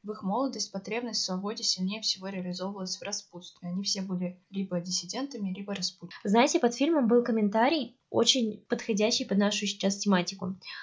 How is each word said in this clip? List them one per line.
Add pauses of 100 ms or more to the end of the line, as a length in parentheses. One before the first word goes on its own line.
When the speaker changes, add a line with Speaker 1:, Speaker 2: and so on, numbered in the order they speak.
Speaker 1:
В
их
молодость
потребность
в
свободе
сильнее
всего
реализовывалась
в
распутстве.
Они
все
были (100)
либо
диссидентами,
либо
распутниками.
Speaker 2:
Знаете,
под
фильмом
был
комментарий, (140)
очень
подходящий
под
нашу
сейчас
тематику. (260)